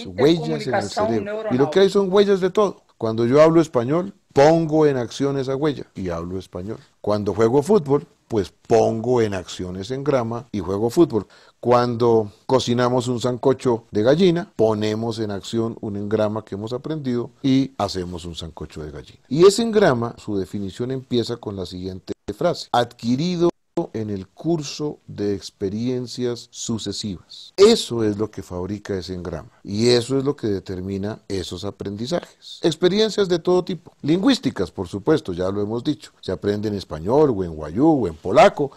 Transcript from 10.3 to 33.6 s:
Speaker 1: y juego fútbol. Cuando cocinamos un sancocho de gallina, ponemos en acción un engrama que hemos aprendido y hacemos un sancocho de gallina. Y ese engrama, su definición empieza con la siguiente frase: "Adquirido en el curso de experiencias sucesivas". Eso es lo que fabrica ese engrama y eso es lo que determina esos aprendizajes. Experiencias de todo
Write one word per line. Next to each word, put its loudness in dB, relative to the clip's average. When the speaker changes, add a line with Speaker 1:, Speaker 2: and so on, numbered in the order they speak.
Speaker 1:
y -4
juego -2
fútbol. 2
Cuando 2
cocinamos 0
un -2
sancocho 0
de -2
gallina, 2
ponemos 0
en -6
acción -4
un -8
engrama -2
que -12
hemos -8
aprendido -4
y 2
hacemos -6
un -12
sancocho -12
de -12
gallina. -18
Y 6
ese 6
engrama, 2
su -6
definición -6
empieza -4
con -10
la -8
siguiente -10
frase: -4
"Adquirido -2
en -6
el -8
curso -6
de -4
experiencias -6
sucesivas". -8
Eso 4
es 0
lo -2
que -12
fabrica -8
ese -8
engrama -10
y 0
eso 2
es -2
lo -2
que -6
determina -6
esos -8
aprendizajes. -8
Experiencias 0
de 0
todo 0